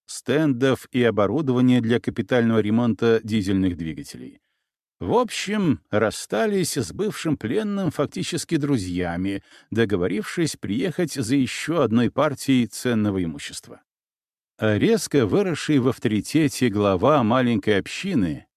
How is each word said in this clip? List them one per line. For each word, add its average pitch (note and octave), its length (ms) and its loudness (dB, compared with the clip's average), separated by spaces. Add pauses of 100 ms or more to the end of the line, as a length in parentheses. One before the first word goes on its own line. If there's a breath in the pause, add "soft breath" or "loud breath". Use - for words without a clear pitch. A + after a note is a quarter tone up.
стендов C3+ 840 0
и B2 120 2
оборудования B2 760 2
для A2+ 180 2
капитального A2+ 600 0
ремонта A2+ 640 2
дизельных F#2+ 540 0
двигателей. C#2+ 640 -12 (580)
В - 140 -2
общем, G#3 680 0 (100)
расстались F#3 840 -2
с D#2+ 160 -4
бывшим D#3+ 440 -4
пленным G3 540 -4
фактически - 640 -4
друзьями, F#2+ 880 -2 (260 soft breath)
договорившись A2+ 840 -2
приехать F3+ 580 -4
за C3 220 -2
ещё C#3+ 460 -2
одной A#2 280 2
партией C3+ 560 0
ценного G#2 580 -2
имущества. - 580 -10 (760)
А G#2+ 200 2
резко D3+ 480 2
выросший D3+ 540 0
в B2 100 2
авторитете B2 800 0
глава G#2 540 2
маленькой A2+ 540 2
общины F#2+ 800 -2